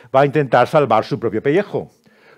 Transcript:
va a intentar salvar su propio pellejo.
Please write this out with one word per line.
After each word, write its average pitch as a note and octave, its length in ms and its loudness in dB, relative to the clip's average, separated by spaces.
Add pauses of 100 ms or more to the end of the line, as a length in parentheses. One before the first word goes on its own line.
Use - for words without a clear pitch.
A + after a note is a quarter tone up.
(160)
va C3+ 60 4
a D3 40 4
intentar C3+ 420 2
salvar A#2 360 2
su A2 160 -6
propio G#2+ 240 -4
pellejo. D3 480 -4 (460)